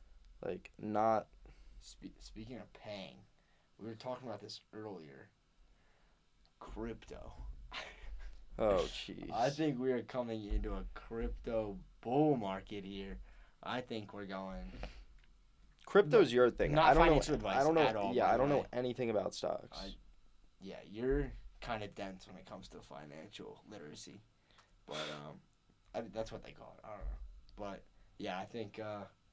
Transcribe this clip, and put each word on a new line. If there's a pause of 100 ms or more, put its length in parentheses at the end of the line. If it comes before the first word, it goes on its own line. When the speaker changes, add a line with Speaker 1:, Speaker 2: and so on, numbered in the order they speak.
(440)
Speaker 1:
like,
not (540)
Speaker 2:
Spe-,
speaking
of
paying, (600)
we
were
talking
about
this (120)
earlier. (1300)
Crypto. (380)
<laughs> (840)
Speaker 1:
Oh, (220)
jeez.
Speaker 2:
I
think
we
are
coming
into
a (100)
crypto (260)
bull
market
here. (460)
I
think
we're
going (1160)
Speaker 1:
Crypto's
Speaker 2:
No,
Speaker 1:
your
thing.
Speaker 2:
not
Speaker 1:
I
don't
know,
Speaker 2:
financial
advice
Speaker 1:
I
don't
know,
Speaker 2:
at
all,
Speaker 1:
yeah,
Speaker 2:
by
Speaker 1:
I
Speaker 2:
the
Speaker 1:
don't
know
Speaker 2:
way.
Speaker 1:
anything
about
stocks.
Speaker 2:
I, (640)
yeah, (120)
you're (300)
kinda
dense
when
it
comes
to
financial
literacy. (640)
But,
um, (560)
I, (120)
that's
what
they
call
it.
I
don't
know. (540)
But, (360)
yeah,
I
think,
uh, (280)